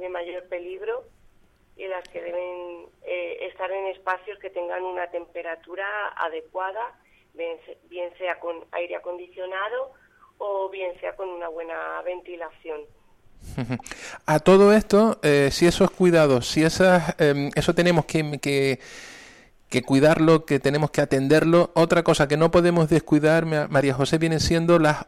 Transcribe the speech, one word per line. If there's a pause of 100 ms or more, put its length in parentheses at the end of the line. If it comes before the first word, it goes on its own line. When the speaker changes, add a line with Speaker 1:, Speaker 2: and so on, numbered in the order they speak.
Speaker 1:
de
mayor
peligro (720)
y
las
que
deben, (180)
eh,
estar
en
espacios
que
tengan
una
temperatura (320)
adecuada, (360)
bien (100)
se-, (100)
bien
sea
con
aire
acondicionado (480)
o
bien
sea
con
una
buena
ventilación. (760)
Speaker 2:
Ujú. (500)
A
todo
esto,
eh,
si
esos
cuidados,
si
esas,
em,
eso
tenemos
que,
que, (880)
que
cuidarlo,
que
tenemos
que
atenderlo,
otra
cosa
que
no
podemos
descuidar,
Ma-,
María
José,
vienen
siendo
las